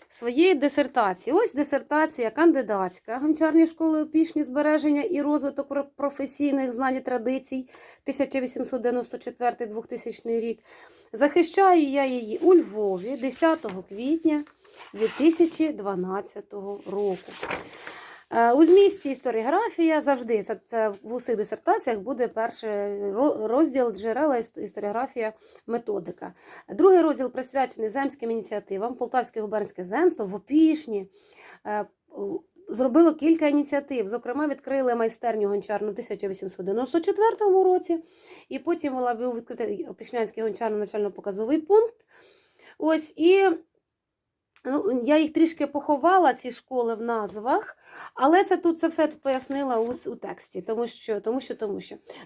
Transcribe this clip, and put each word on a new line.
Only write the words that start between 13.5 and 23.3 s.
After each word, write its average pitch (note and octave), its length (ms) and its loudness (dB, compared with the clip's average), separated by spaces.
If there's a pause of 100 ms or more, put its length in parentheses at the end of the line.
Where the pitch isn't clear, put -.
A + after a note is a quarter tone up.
квітня D4 560 -2 (500)
дві G#3 140 0 (100)
тисячі D#4+ 500 4
дванадцятого G3 1120 -6 (100)
року. F#3+ 420 -4 (960)
Е, A#3 220 4
у D4 120 8
змісті F#4 460 6
історіографія D4+ 880 0
завжди, A#3+ 420 0
це, G3+ 220 -8
це A3 240 -2 (140)
в A3 120 -10
усіх B3 220 -4
дисертаціях A3+ 600 -2
буде A3+ 300 -4
перший A3+ 420 -6 (420)
ро-, A3 340 0